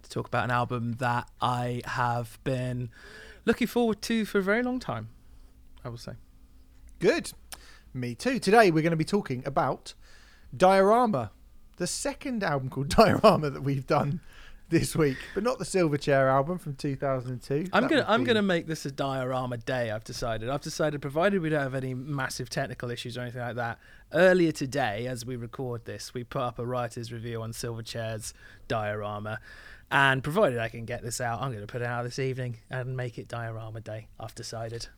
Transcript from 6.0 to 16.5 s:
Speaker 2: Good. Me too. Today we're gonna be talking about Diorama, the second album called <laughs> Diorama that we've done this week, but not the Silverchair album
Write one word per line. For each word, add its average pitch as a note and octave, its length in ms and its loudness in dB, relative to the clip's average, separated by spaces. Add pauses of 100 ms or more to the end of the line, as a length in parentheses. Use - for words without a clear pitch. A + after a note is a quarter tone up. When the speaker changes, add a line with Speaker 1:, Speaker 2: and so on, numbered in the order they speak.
Speaker 2:
Good. C4+ 340 2 (600)
Me B2 200 -4
too. A#3+ 260 0
Today G3+ 320 8
we're D#3+ 120 2
gonna E3 140 2
be D#3 80 0
talking G3+ 400 -2
about C#3 480 -2 (640)
Diorama, F#3+ 760 6 (460)
the F3 100 -4
second C4+ 560 -4
album C#3 260 0
called C#3 200 -4
<laughs> - 80 2
Diorama F3+ 520 8
that D3 120 -8
we've C3+ 260 -2
done D3 320 2 (480)
this D#3+ 300 2
week, C#3+ 180 4 (180)
but G3 100 -2
not B3+ 160 0
the F#3+ 40 -4
Silverchair C#3+ 680 4
album C#3 280 2